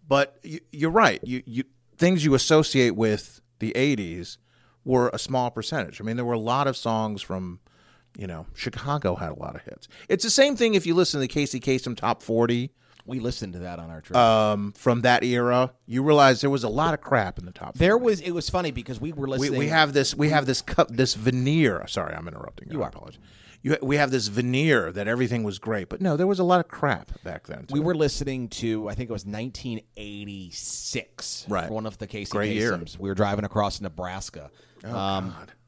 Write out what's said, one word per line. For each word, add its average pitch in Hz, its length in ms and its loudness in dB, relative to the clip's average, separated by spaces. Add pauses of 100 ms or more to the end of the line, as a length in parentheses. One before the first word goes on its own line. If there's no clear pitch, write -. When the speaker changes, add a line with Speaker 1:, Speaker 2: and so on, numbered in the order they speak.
Speaker 1:
But 139 360 0
y-, 160 180 -12 (100)
you're 156 180 -2
right. 170 340 4
You, 127 220 -8
you, 120 200 -6 (300)
things 170 300 2
you 139 80 6
associate 135 640 4
with 107 440 -2 (200)
the 110 160 -4
eighties 104 640 -2 (440)
were 127 300 2
a 110 60 -6
small 127 320 -2
percentage. 110 500 -6
I - 20 -12
mean, 113 120 -4
there 123 100 -4
were 120 80 -2
a 117 60 -2
lot 123 260 0
of 131 100 0
songs 110 460 -2
from, 92 380 -8 (580)
you 98 100 -10
know, 82 260 -10
Chicago 127 600 -4
had 82 140 -8
a - 100 -12
lot - 160 -12
of - 60 -12
hits. - 260 -20 (220)
It's 196 160 2
the 226 40 -2
same 277 280 4
thing 226 160 4
if 190 120 2
you 170 80 2
listen 165 260 2
to - 20 0
the 127 80 -2
Casey 139 320 -2
Kasem 127 340 0
Top - 260 -2
forty. 120 500 2 (340)
Speaker 2:
We 127 160 -6
listened 110 320 -6
to 90 60 -10
that 87 200 -10
on 82 100 -14
our 80 120 -14
trip. - 160 0
Speaker 1:
Um, 107 560 6
from 120 280 2
that 123 220 4
era, 123 480 2 (140)
you 127 180 -2
realize 143 380 8
there 139 80 2
was 131 160 0
a 110 40 0
lot 156 240 0
of 151 60 -4
crap 104 400 0
in 87 60 -12
the 87 80 -16
top - 240 -14
Speaker 2:
There 175 160 6
Speaker 1:
forty. 247 120 2
Speaker 2:
was. 208 140 4
It 175 120 -6
was 170 180 -4
funny 180 220 -2
because 120 280 -10
we 160 140 -6
were 139 140 -6
Speaker 1:
We, 131 100 -2
Speaker 2:
listening. 131 220 0
Speaker 1:
we 143 100 2
have 156 240 4
this, 139 200 2
we 147 140 2
have 151 180 4
this 131 160 0
cu-, - 280 2
this 123 240 2
veneer. 127 720 2
Sorry, 78 260 -4
I'm 80 140 -10
interrupting - 400 -14
you. 156 120 -8
Speaker 2:
You 104 40 -2
Speaker 1:
I - 40 -4
Speaker 2:
are. - 20 -10
Speaker 1:
apologize. - 300 -18 (420)
You, 147 200 0
we 139 140 2
have 143 160 2
this 117 160 0
veneer 123 640 2
that 101 160 -4
everything 120 360 0
was 98 140 -4
great, 104 300 -4
but - 140 -8
no, 170 160 2
there 185 100 2
was 196 120 2
a 185 40 2
lot 180 160 6
of 160 80 -2
crap - 440 -4 (120)
back - 240 -12
then, - 220 -14
Speaker 2:
We 139 100 -2
Speaker 1:
too. 151 40 0
Speaker 2:
were 170 120 0
listening 135 540 -2
to, 110 400 -4
I 104 40 -8
think 113 160 -8
it 117 40 -6
was 95 120 -8
nineteen 113 580 -8 (120)
eighty-six, 101 1500 -10
Speaker 1:
Right. 90 220 -2
Speaker 2:
one 110 160 -6
of 104 120 -10
the 104 100 -12
Casey 104 240 -10
Speaker 1:
Great 107 260 0
year. 107 160 0
Speaker 2:
Kasems. 85 260 -10
We 98 80 -6
were 98 80 -2
driving 101 300 0
across 101 340 -2
Nebraska. 90 720 -10 (320)
Speaker 1:
Oh, 117 140 -8
Speaker 2:
Um, 95 400 -2
Speaker 1:
God. - 140 -20 (160)